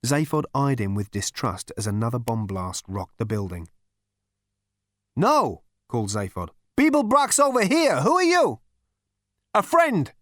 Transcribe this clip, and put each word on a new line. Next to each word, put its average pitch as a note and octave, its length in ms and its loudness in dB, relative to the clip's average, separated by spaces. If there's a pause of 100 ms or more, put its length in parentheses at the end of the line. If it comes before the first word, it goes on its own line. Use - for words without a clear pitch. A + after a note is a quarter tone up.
Zaphod D3 400 0 (100)
eyed C#3 240 0
him G2 160 -2
with G2+ 160 -4
distrust - 640 -6
as G#2 80 -6
another A2 340 -2
bomb A2+ 280 -4
blast F#2 400 -8
rocked F#2+ 300 -10
the A#2 80 -4
building. F#2+ 440 -6 (1500)
No! G3+ 480 0 (260)
called A2 200 -4
Zaphod. F#2+ 400 -6 (280)
Beeblebrox C#4 640 2
over C4 260 4
here! B3 360 2
Who C#4+ 140 2
are F#4 80 2
you? E4 360 2 (920)
A G#3+ 80 2
friend! C#4 500 2 (100)